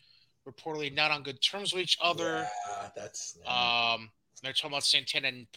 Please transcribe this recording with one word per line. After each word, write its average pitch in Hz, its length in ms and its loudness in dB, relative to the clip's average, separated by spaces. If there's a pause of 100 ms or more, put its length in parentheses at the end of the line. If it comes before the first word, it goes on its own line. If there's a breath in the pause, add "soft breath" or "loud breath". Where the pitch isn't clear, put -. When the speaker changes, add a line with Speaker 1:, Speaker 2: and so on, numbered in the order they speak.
(480)
Speaker 1:
reportedly 151 460 -6
not 151 160 4
on 143 140 0
good 135 180 -6
terms 190 300 0
with 180 100 0
each - 180 2
other. 165 480 2 (200)
Speaker 2:
Yeah, 101 260 -8
that's, - 480 -10
yeah. 120 520 2
Speaker 1:
Um, 113 180 -6 (300)
they're 131 100 -6
talking 151 180 0
about 139 140 -2
Santana 139 440 4
and 127 280 -8